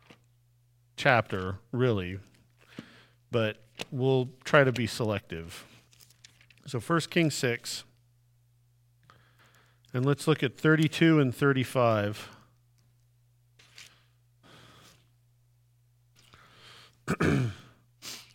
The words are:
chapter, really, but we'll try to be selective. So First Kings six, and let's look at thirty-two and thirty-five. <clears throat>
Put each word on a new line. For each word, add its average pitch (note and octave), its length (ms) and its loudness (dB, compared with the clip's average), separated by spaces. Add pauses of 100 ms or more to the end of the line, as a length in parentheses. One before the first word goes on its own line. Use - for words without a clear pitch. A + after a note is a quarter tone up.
(960)
chapter, G2 600 0 (140)
really, G2+ 480 -2 (1120)
but A2 260 -2 (340)
we'll B2+ 380 0 (140)
try D3 200 6
to C3 80 2
be A#2 160 -2
selective. F#2+ 800 -8 (1000)
So C3+ 140 -8
First E3 300 -2
Kings E3 240 2
six, - 500 -4 (2000)
and B2+ 120 0
let's C#3+ 220 0
look D3+ 160 2
at B2 140 -4
thirty-two D#3 640 4
and C3 140 2
thirty-five. A#2+ 960 0 (4000)
<clears throat> B2+ 480 0 (800)